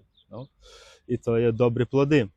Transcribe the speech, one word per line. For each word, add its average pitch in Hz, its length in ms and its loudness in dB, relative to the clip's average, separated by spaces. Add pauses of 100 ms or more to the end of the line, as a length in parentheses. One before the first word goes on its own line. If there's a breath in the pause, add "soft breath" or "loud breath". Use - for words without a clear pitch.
(320)
Ну, 117 160 -18 (600 soft breath)
і 123 100 -4
то 117 220 -2
є 117 120 2
добрі 120 340 0
плоди. 139 500 2